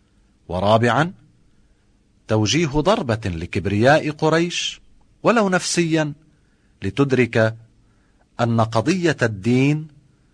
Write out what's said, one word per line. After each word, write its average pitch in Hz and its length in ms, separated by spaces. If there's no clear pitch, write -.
ورابعًا 113 680
توجيه 110 400
ضربة 147 580
لكبرياء 101 840
قريش 160 680
ولو 208 260
نفسياً، 160 640
لتدرك 113 720
أن 117 220
قضية 139 600
الدين 127 680